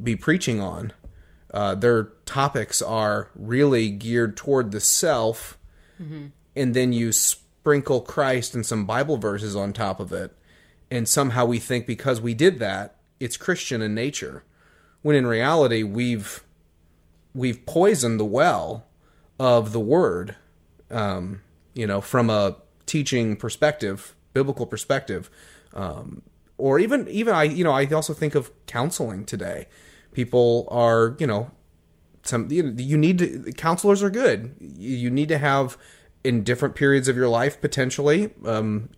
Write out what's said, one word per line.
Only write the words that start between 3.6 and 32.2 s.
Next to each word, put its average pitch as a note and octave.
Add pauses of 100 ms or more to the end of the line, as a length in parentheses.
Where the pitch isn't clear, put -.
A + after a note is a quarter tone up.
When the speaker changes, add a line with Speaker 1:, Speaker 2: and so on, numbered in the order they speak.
Speaker 1:
geared A2+
toward C3
the G#2
self, A2+ (440)
Speaker 2:
Mm-hmm. D3+ (280)
Speaker 1:
and B2+
then B2+
you A#2
sprinkle -
Christ B2+
and A2+
some G#2+
Bible C3
verses G#2
on G2
top G2+
of G2
it, F2+ (580)
and A#2+
somehow B2+
we A#2
think A#2+
because A#2
we A#2
did D3
that, G2 (240)
it's A#2+
Christian C#3
in G#2+
nature, A2 (560)
when D3
in B2+
reality A#2+
we've, A2 (880)
we've B2
poisoned C3+
the G#2+
well A2 (540)
of A#2+
the A2+
Word, A2 (560)
um, G2 (320)
you A2+
know, G2+
from A#2
a G2+ (300)
teaching A#2+
perspective, A2+ (180)
biblical C3
perspective, G#2+ (440)
um, - (380)
or C3+
even, A3+
even A3
I, D#3+
you D#3
know, D#3+
I C#3
also D#3
think D3
of C3+ (160)
counseling A#2
today. F2+ (460)
People A#2+
are, A#2
you E3
know, A2+ (720)